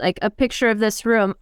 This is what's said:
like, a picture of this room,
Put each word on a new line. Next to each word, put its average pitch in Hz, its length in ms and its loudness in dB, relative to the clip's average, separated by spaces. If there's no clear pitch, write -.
like, 180 200 -2
a 214 100 0
picture 247 380 0
of 214 120 0
this 214 260 -2
room, 214 360 2